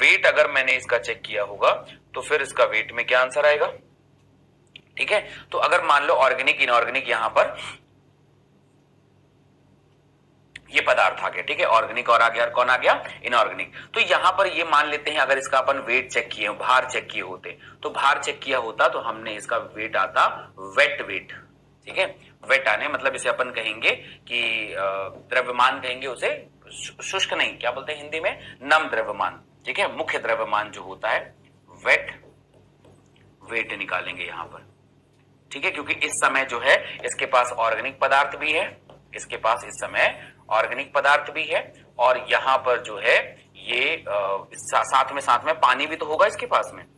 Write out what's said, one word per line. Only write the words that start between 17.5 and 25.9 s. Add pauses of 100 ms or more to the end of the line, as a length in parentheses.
तो
भार
चेक
किया
होता
तो
हमने
इसका
वेट
आता
वेट
वेट। (540)
ठीक
है, (420)
वेट
आने
मतलब
इसे
अपन
कहेंगे (380)
कि,
अ, (480)
द्रव्यमान
कहेंगे